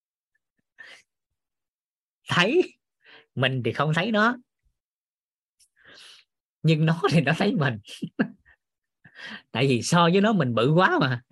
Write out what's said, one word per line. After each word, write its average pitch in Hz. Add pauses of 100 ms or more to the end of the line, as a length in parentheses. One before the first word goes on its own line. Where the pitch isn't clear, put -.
(2250)
Thấy, 233 (640)
mình 131
thì 117
không 151
thấy 185
nó. 220 (2250)
Nhưng 156
nó 165 (100)
thì 165
nó 135
thấy 202
mình. 135 (380)
<laughs> - (1160)
Tại 123
vì 123
so 170
với 196
nó 220
mình 131
bự 117
quá 208
mà. 127 (100)